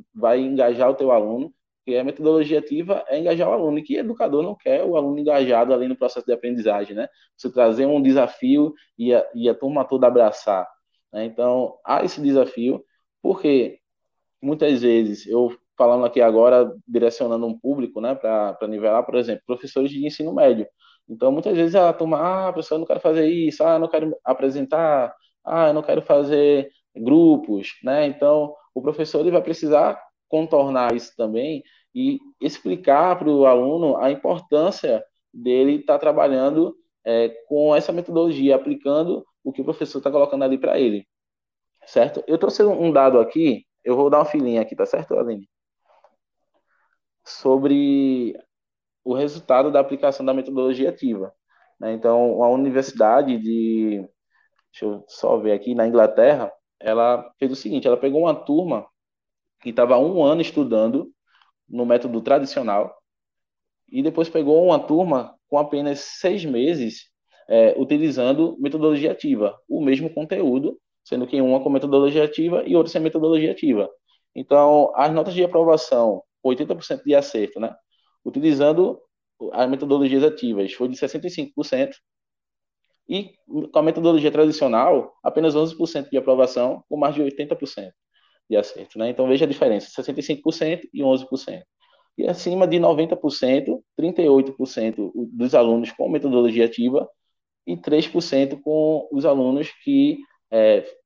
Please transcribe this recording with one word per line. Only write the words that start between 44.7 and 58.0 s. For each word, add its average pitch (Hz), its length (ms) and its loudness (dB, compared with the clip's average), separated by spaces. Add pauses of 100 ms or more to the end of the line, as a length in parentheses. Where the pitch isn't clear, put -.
tá 98 100 -2
certo, - 320 -4
Aline? 110 300 -6 (1800)
Sobre 139 1080 0 (640)
o 127 120 -4
resultado 143 560 0
da 143 100 4
aplicação 135 460 -2
da 131 80 0
metodologia 131 560 -2
ativa, 101 420 -6 (480)
né? 113 140 -6
Então, 117 480 2
a 120 80 4
universidade 131 880 2
de, 110 680 -2 (640)
deixa - 140 -14
eu 104 240 -8
só 117 300 0
ver 107 140 0
aqui, 110 220 -4
na 117 140 0
Inglaterra, 117 640 4 (260)
ela 117 600 -2
fez 131 120 -2
o 131 60 -8
seguinte: 147 300 -4
ela 123 100 2
pegou 139 240 0